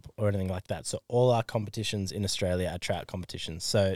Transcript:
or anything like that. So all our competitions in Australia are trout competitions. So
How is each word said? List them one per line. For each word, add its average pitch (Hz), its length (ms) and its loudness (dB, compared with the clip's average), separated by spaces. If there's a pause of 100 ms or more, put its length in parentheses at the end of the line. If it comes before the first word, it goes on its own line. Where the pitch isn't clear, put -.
(160)
or 107 100 2
anything 98 220 2
like 90 180 -4
that. 80 180 -6
So - 220 -6
all 123 240 6
our 113 140 4
competitions 104 640 -2
in 101 140 -4
Australia 90 480 0
are 90 60 -6
trout 90 280 -4
competitions. 90 560 -8
So 98 340 4